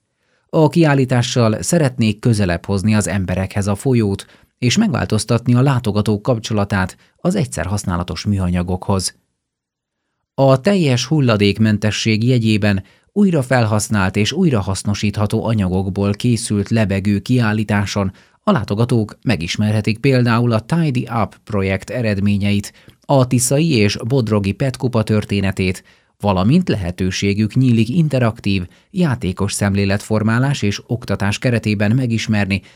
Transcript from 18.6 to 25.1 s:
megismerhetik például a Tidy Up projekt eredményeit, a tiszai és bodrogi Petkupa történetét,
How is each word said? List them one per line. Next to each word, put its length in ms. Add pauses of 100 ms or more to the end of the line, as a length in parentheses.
megismerhetik 760
például 540
a 80
Tidy 480 (160)
Up 200
projekt 460
eredményeit, 840 (280)
a 260
tiszai 440
és 260 (100)
bodrogi 440
Petkupa 520
történetét, 800 (360)